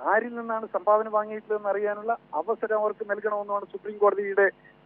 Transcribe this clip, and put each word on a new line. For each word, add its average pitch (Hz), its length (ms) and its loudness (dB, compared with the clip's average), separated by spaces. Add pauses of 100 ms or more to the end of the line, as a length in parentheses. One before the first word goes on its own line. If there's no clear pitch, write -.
ആരിൽ 220 360 0
നിന്നാണ് 226 300 -6
സംഭാവന 214 420 2
വാങ്ങിയിട്ടുള്ളതെന്ന് 214 600 -2
അറിയാനുള്ള 208 480 -2 (180)
അവസരം 220 460 0
അവർക്ക് 208 300 -2
നൽകണമെന്നുമാണ് 202 540 -2
സുപ്രീം 208 340 -12
കോടതിയുടെ 196 520 4 (360)